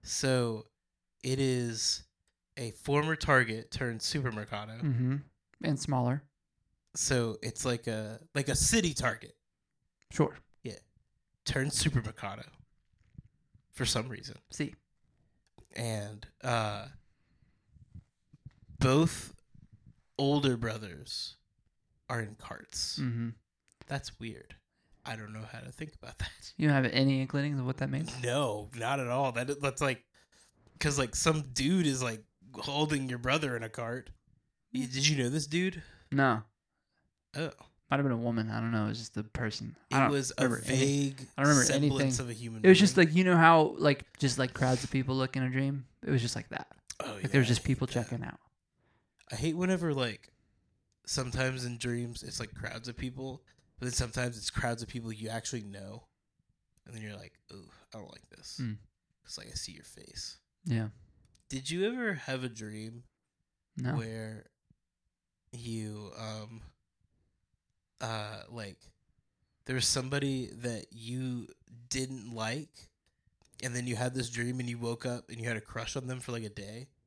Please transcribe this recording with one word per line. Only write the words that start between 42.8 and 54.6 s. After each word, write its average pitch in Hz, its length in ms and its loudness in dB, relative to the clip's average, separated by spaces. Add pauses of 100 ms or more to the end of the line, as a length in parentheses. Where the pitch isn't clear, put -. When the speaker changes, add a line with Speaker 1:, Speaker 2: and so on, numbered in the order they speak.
Speaker 1:
being. 175 120 10
Speaker 2:
like, 156 100 0
you 185 60 8
know 180 140 8
how, 165 420 10
like, 147 260 4 (140)
just, 131 180 4
like, 127 160 2
crowds 127 300 2
of - 80 -6
people 131 240 2
look 131 200 0
in 135 80 0
a 127 60 0
dream? 135 360 0 (200)
It - 60 0
was 127 100 6
just 120 140 -2
like - 140 -8
that. - 180 -8 (360)
Speaker 1:
Oh, - 100 -6
Speaker 2:
Like, 101 100 -6
Speaker 1:
yeah, - 60 -2
Speaker 2:
there 135 120 6
was 113 60 6
Speaker 1:
I - 20 0
Speaker 2:
just 113 120 4
Speaker 1:
hate - 60 -2
Speaker 2:
people 131 200 2
Speaker 1:
that. - 60 -10
Speaker 2:
checking 120 300 -2
out. - 160 -12 (920)
Speaker 1:
I 120 40 -8
hate 156 220 -2
whenever, 175 360 2
like, 120 360 -2 (760)
sometimes 131 600 0
in 123 120 -4
dreams, 120 440 -4
it's, - 180 -8
like, 117 140 -8
crowds - 340 -10
of 117 100 -10
people, 131 460 -8 (360)
but 123 60 -6
then 123 80 -2
sometimes 123 440 -2
it's - 120 -6
crowds 117 340 -2